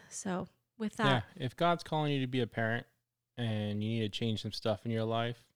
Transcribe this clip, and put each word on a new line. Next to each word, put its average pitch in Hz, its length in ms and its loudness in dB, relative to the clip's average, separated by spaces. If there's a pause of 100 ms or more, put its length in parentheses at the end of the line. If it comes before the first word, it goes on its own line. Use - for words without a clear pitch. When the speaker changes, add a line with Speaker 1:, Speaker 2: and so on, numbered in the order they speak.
Speaker 1:
So 185 380 -4 (300)
with 214 220 -4
Speaker 2:
Yeah, 220 60 4
Speaker 1:
that 131 180 6 (140)
Speaker 2:
if 131 180 -4
God's 170 280 2
calling 156 300 2
you 139 80 2
to 127 60 0
be 127 140 0
a 113 60 2
parent 113 380 0 (520)
and 104 460 0
you 107 60 0 (120)
need - 0 -
to 104 180 -2
change 110 220 0
some 107 100 -6
stuff 107 340 -2
in 117 60 -2
your 110 140 0
life, 113 320 -2 (180)